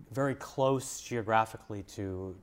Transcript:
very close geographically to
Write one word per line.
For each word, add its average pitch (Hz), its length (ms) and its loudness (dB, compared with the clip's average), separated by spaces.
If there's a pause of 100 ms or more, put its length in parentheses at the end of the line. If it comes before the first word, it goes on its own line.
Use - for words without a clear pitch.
(140)
very 135 200 0
close - 680 0
geographically 110 800 0 (120)
to 95 480 -4